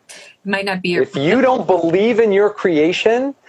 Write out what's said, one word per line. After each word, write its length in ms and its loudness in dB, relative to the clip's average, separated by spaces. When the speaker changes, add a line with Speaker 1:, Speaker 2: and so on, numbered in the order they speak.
Speaker 1:
Might 220 -6
not 160 -4
be 80 -4
your 140 0
Speaker 2:
If 120 -10
you 260 0
don't 260 0
believe 520 0
in 120 2
your 180 2
creation, 880 0